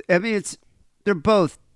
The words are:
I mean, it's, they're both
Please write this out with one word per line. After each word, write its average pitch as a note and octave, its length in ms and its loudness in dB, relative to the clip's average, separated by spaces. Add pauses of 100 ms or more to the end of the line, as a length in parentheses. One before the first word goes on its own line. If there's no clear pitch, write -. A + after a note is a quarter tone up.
I F3+ 120 2
mean, A3 160 -2
it's, - 240 -8 (460)
they're G3+ 100 0
both F#3 420 0 (180)